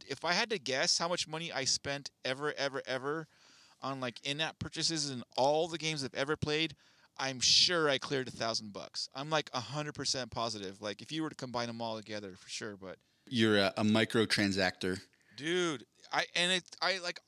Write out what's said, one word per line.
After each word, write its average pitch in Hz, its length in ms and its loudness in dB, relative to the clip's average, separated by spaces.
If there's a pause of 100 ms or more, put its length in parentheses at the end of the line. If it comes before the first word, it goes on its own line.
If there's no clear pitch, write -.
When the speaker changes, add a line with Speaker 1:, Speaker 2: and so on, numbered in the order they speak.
Speaker 1:
if 139 160 -6
I 170 100 2
had 220 180 2
to 202 80 0
guess 131 400 2
how 170 80 2
much 175 200 0
money 160 240 -6
I 135 120 -2
spent 139 480 -2 (120)
ever, 135 340 0
ever, 135 280 -2
ever 143 420 -2 (540)
on, 135 200 -4
like, 123 220 -6
in-app 143 360 -4
purchases 156 500 -2
in 123 140 -6 (140)
all 147 300 4
the 165 100 -6
games 151 260 -2
I've 127 120 -6
ever 139 200 0
played, 151 400 0 (420)
I'm 135 220 -4
sure 160 500 6
I 135 80 4
cleared 131 300 0
a - 40 -8
thousand 110 420 -2
bucks. - 400 -8
I'm, 143 160 -8
like, 156 240 2
a 127 60 0
hundred 143 340 -6
percent 131 380 -2
positive. 107 500 -4
Like, 104 200 -4
if 113 100 -12
you 156 120 -2
were 156 60 -4
to - 60 -10
combine 120 340 -4
'em 117 120 -8
all 113 140 -4
together, 104 400 -8
for - 140 -20
sure, 107 260 -8
but 92 220 -12 (320)
Speaker 2:
You're 110 300 6
a, 95 180 4
a 110 60 2
microtransactor. 101 1160 4 (380)
Speaker 1:
Dude, 160 480 -2 (260)
I, 156 140 0 (100)
and 175 160 2
it, 180 120 0 (180)
I, 185 160 0
like, 175 300 -8